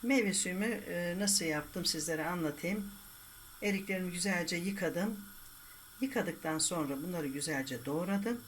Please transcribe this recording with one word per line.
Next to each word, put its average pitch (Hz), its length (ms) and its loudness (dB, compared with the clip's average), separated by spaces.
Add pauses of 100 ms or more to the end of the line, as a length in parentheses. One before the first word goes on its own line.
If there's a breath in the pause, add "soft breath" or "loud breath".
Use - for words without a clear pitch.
Meyve 233 300 6
suyumu, 190 320 2
e, 175 540 0
nasıl 202 260 4
yaptım 156 400 0
sizlere 156 400 0
anlatayım. 175 640 0 (720)
Eriklerimi 190 500 0
güzelce 175 440 0
yıkadım. 180 640 0 (840 loud breath)
Yıkadıktan 165 560 0
sonra 147 460 2
bunları 170 240 0
güzelce 135 580 -2
doğradım. 196 640 2